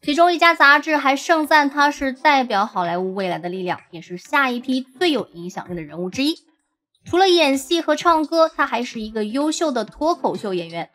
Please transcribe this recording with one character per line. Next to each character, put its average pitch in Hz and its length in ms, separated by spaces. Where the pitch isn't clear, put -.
其 294 140
中 349 160
一 339 40
家 339 180
杂 294 260
志 302 160
还 277 180
盛 311 320
赞 294 240
她 285 220
是 269 200
代 277 300
表 220 240
好 202 180
莱 170 140
坞 185 160
未 190 140
来 170 100
的 170 100
力 185 140
量， 180 160
也 165 80
是 180 180
下 277 320
一 240 80
批 262 220
最 330 320
有 214 160
影 170 200
响 185 220
力 180 60
的 165 60
人 151 180
物 185 100
之 247 140
一。 311 100
除 - 80
了 381 120
演 320 280
戏 330 240
和 311 140
唱 311 320
歌， 320 220
她 311 180
还 240 160
是 240 180
一 214 120
个 220 120
优 277 280
秀 311 180
的 247 140
脱 311 320
口 180 200
秀 202 160
演 170 160
员。 165 260